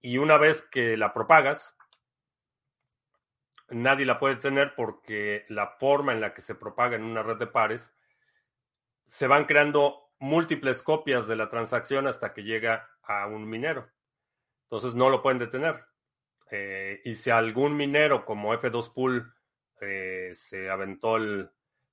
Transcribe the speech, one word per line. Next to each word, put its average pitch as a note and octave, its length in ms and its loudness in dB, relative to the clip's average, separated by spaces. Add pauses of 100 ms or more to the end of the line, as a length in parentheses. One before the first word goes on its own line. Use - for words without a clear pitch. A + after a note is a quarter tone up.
Y B2 180 -2
una D3+ 180 6
vez D3+ 260 4
que A#2 340 0
la G#2+ 160 0
propagas, C#3 640 4 (1900)
nadie C3+ 380 2
la B2+ 120 2
puede C3+ 180 0
tener C#3 380 0
porque G#2 760 -6
la G#2 300 -6
forma C#3 340 2
en A2+ 80 -2
la G#2 120 -4
que - 100 -20
se G#2 120 -12
propaga A#2 420 -4
en A2 60 -6
una A2+ 200 -6
red A2 140 -4
de A2+ 120 -6
pares, A2+ 440 -2 (1120)
se - 200 -6
van C#3+ 180 6
creando D3 760 2
múltiples C#3 640 -2
copias C#3+ 440 0
de A2 100 -2
la G#2+ 120 -4
transacción B2 580 -4
hasta A#2+ 260 -6
que G#2+ 120 -16
llega A2 440 -2 (140)
a G2+ 240 -4
un G#2+ 220 -10
minero. B2 420 -6 (720)
Entonces, A#2 320 -6
no B2+ 160 6
lo C3 120 2
pueden C3 160 2
detener. C3 460 -4 (680)
Eh, G2 520 -10
y A#2 100 -8
si - 160 -4
algún A#2 460 2
minero C#3+ 480 2
como G#2 300 -2
F A#2+ 160 -2
dos A#2 200 -4
Pool, B2+ 420 -2 (480)
eh, F#2 540 -10
se F#2+ 340 -12
aventó G2 480 -2
el, G#2 340 -4 (420)